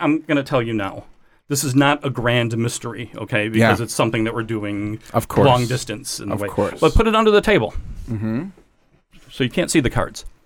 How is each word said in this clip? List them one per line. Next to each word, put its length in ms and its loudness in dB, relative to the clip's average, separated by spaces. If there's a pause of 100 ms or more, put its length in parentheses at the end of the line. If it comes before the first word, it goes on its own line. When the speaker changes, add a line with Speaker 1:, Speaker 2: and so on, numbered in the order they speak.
Speaker 1:
I'm 220 2
gonna 200 0
tell 180 0
you 120 -4
now. 320 -4 (420)
This 160 -2
is 100 -2
not 320 4
a 40 -2
grand 480 0
mystery, 580 -6
okay? 320 -2
Because 320 4
Speaker 2:
Yeah. 60 -4
Speaker 1:
it's 80 -10
something 320 0
that 100 -4
we're 80 -4
doing 560 -6 (140)
Speaker 2:
Of 160 -2
course. 180 4
Speaker 1:
long 200 4
distance 520 -6
in 120 -6
a 40 -2
Speaker 2:
Of 60 -4
Speaker 1:
way. 80 -4
Speaker 2:
course. 320 -2
Speaker 1:
But 140 4
put 120 6
it 80 2
under 160 4
the 100 6
table. 320 2 (380)
Speaker 2:
Mm-hmm. 360 -4 (840)
Speaker 1:
So 140 -2
you 40 0
can't 220 -2
see 80 4
the 100 2
cards. 360 -4 (200)